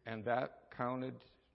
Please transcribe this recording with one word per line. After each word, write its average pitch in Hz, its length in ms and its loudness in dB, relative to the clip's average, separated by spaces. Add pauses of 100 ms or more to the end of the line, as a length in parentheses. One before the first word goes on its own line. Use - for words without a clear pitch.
And 113 200 -4
that 123 500 2
counted 127 400 0 (400)